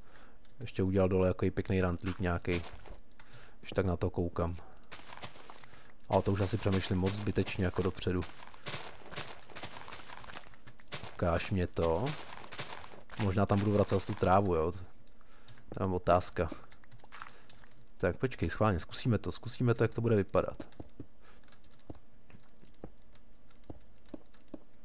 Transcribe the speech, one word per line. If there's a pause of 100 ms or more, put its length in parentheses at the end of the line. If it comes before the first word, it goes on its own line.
(600)
Ještě
udělal
dole
takový
pěkný
rantlík
nějaký. (960)
Když
tak
na
to
koukám. (1500)
Ale
to
už
asi
přemýšlím
moc
zbytečně
jako
dopředu. (3000)
Ukáž
mě
to. (1160)
Možná
tam
budu
vracet
tu
trávu,
jo. (960)
To
je
otázka. (1500)
Tak
počkej,
schválně,
zkusíme
to,
zkusíme
to,
jak
to
bude
vypadat. (4000)